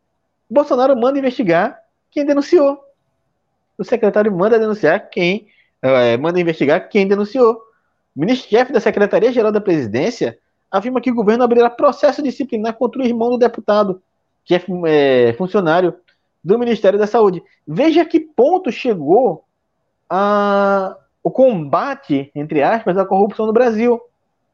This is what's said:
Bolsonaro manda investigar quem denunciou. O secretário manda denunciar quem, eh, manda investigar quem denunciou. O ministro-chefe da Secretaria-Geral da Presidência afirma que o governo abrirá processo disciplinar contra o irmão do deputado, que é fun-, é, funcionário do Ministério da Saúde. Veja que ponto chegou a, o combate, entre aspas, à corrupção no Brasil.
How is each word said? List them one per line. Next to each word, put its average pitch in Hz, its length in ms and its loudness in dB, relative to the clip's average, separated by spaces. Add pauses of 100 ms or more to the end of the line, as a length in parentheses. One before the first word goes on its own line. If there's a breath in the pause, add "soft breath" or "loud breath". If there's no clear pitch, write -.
(480)
Bolsonaro 269 480 2
manda 254 220 0
investigar 247 640 -2 (320)
quem 285 140 -4
denunciou. 285 540 2 (960)
O 196 80 -10
secretário 208 480 0
manda 208 280 2
denunciar 208 500 -2
quem, 190 380 -4 (340 soft breath)
eh, 123 360 2
manda 170 220 -2
investigar 165 500 0
quem 196 180 0
denunciou. 208 480 0 (600 soft breath)
O 131 40 -8
ministro-chefe 247 520 -2
da 247 80 0
Secretaria-Geral 208 720 0
da 208 80 -2
Presidência 151 800 -4 (320)
afirma 233 300 -4
que 254 100 -6
o 240 60 -2
governo 233 300 0
abrirá 233 240 4
processo 262 520 0
disciplinar 240 520 -6
contra 247 280 -4
o 262 40 0
irmão 233 240 -2
do 247 80 -2
deputado, 214 640 0 (420)
que 180 120 -2
é 175 40 2
fun-, 180 260 -8
é, 139 480 4
funcionário 180 600 0 (480)
do 208 160 0
Ministério 202 400 0
da 208 80 0
Saúde. 202 340 2 (240 soft breath)
Veja 277 380 2
que - 160 0
ponto 320 500 0
chegou 202 760 0 (640)
a, 202 880 0 (260)
o 170 80 -4
combate, 175 1040 -2
entre 151 260 -4
aspas, 196 360 0
à 190 80 0
corrupção 202 400 -2
no 220 80 -2
Brasil. 240 480 0 (520)